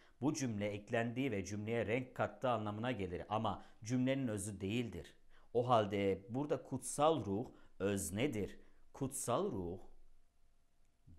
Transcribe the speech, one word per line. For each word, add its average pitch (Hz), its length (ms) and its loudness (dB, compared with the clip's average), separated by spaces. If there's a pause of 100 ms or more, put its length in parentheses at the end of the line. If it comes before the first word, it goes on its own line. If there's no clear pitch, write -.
(200)
Bu 151 140 2
cümle 110 340 0
eklendiği 117 640 0
ve 98 120 0
cümleye 107 420 -2
renk 127 280 -2
kattığı 120 360 0
anlamına 107 420 0
gelir 90 360 -4
ama 107 360 0 (200)
cümlenin 127 440 2
özü 101 320 -4
değildir. 98 540 -2 (400)
O 120 140 4
halde 98 600 6
burada 139 340 -2
kutsal 143 600 2
ruh 101 260 -2 (280)
öznedir. 101 800 0 (340)
Kutsal 139 600 0
ruh 87 260 -4 (1400)